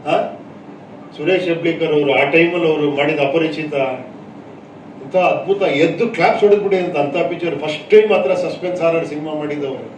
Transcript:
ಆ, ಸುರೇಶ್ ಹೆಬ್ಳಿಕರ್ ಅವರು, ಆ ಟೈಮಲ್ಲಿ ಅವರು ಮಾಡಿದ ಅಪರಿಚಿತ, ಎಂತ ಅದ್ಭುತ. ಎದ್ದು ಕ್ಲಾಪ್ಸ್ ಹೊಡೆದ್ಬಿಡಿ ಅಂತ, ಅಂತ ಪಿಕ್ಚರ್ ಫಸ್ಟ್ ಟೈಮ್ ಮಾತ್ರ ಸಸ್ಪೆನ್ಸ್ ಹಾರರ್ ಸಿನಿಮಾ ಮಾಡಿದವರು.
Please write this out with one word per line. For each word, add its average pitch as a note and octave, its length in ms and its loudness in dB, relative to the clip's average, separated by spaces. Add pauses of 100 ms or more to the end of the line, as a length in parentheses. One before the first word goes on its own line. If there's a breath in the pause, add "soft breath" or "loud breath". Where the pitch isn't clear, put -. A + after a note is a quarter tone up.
ಆ, D#3+ 160 2 (920)
ಸುರೇಶ್ F3+ 280 0
ಹೆಬ್ಳಿಕರ್ E3 480 -2
ಅವರು, C#3+ 200 2
ಆ C#3+ 180 2
ಟೈಮಲ್ಲಿ E3 380 4
ಅವರು D3 220 2
ಮಾಡಿದ D3 280 0
ಅಪರಿಚಿತ, D3+ 560 -2 (1300)
ಎಂತ - 120 -4
ಅದ್ಭುತ. F#3 460 2
ಎದ್ದು E3+ 460 2
ಕ್ಲಾಪ್ಸ್ G#3 360 2
ಹೊಡೆದ್ಬಿಡಿ G3 320 4
ಅಂತ, E3+ 200 -2
ಅಂತ C#3+ 200 -2
ಪಿಕ್ಚರ್ E3 420 -2
ಫಸ್ಟ್ D3+ 320 -6
ಟೈಮ್ G#3+ 200 8
ಮಾತ್ರ F#3 240 2
ಸಸ್ಪೆನ್ಸ್ F3 480 -4
ಹಾರರ್ E3 240 0
ಸಿನಿಮಾ D3+ 280 -6
ಮಾಡಿದವರು. C#3+ 640 -6